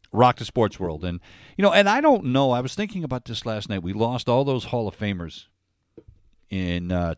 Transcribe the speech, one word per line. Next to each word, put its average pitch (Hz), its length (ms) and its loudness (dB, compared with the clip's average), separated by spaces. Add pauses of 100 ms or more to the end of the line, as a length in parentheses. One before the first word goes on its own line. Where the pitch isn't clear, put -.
(120)
rocked 123 280 4
the 113 60 -8
sports 107 340 0
world. 85 260 -6
And, 87 140 -4 (380)
you - 40 -2
know, 196 100 6
and 196 160 6
I 226 140 2
don't 285 240 4
know, 135 240 2
I 123 120 2
was 127 120 -6
thinking 196 300 -6
about 127 220 -6
this 117 200 -8
last 110 240 -6
night. 95 140 -4
We 90 100 -4
lost 117 340 -2
all 127 180 4
those 131 180 -2
Hall 117 240 -4
of 95 100 -10
Famers 92 480 -6 (1040)
in, 87 420 -4
uh, 87 260 -2